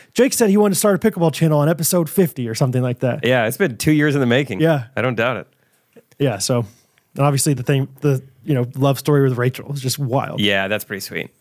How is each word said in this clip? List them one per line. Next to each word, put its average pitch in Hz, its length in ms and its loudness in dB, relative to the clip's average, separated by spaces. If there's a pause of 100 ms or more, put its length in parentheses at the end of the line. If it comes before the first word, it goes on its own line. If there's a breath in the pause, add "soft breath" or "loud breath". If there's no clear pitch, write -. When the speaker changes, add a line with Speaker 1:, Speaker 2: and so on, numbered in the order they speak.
(120)
Speaker 1:
"Jake 247 200 2
said 220 160 2
he 196 80 4
wanted 208 180 2
to - 40 -2
start 202 240 2
a 220 80 2
pickleball 165 220 0
channel 156 260 2
on 147 100 4
episode 170 400 0
fifty 143 380 0
or 113 80 -6
something 127 280 0
like 127 160 -2
that." 123 260 -2
Speaker 2:
Yeah, 120 220 2
it's 131 100 -4
been 139 200 -2
two 156 140 0
years 151 240 2
in 143 60 0
the 123 60 2
making. 120 340 0
Speaker 1:
Yeah. 151 240 2 (100)
Speaker 2:
I 107 60 -2
don't 123 140 -2
doubt 117 220 -2
it. 85 100 -12 (720)
Speaker 1:
Yeah, 127 180 0
so, 120 280 -2 (500 soft breath)
and 139 100 0
obviously 143 300 0
the 120 80 -6
thing, 139 240 0 (140)
the, 135 200 0 (220)
you 156 100 -2
know, 123 120 0 (100)
love 139 240 0
story 143 240 2
with 131 160 0
Rachel 123 340 -4
is 139 80 -8
just 127 160 -4
wild. 135 420 -4
Speaker 2:
Yeah, 98 280 0
that's 104 160 -4
pretty 98 160 -10
sweet. 90 300 -10 (120)